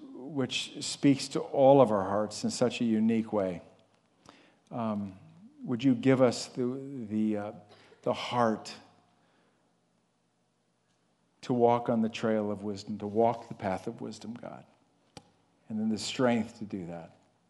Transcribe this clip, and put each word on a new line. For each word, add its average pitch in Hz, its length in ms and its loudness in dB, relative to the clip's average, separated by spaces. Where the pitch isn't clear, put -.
which 135 680 -6
speaks - 480 2
to - 100 -4
all 139 400 8
of 113 120 8
our 98 120 2
hearts 101 400 -2
in 113 60 -2
such 117 320 0
a - 20 2
unique 110 480 2
way. 92 300 -2
Um, 104 440 -4
would 123 180 -4
you 131 140 4
give 131 260 4
us 117 260 2
the, 127 300 -4
the, 107 280 0
uh, 104 140 -8
the 120 100 -2
heart 113 600 0
to 131 100 -4
walk 120 340 4
on 117 140 2
the 110 80 0
trail 110 420 0
of 98 120 -6
wisdom, 104 340 -8
to 104 100 -8
walk 113 400 0
the - 60 -16
path 92 340 -6
of 78 140 -10
wisdom, 110 400 -12
God, - 240 -16
and 110 100 -6
then 110 80 -2
the 107 100 0
strength 117 600 0
to 107 60 -10
do 98 220 -10
that. 85 280 -14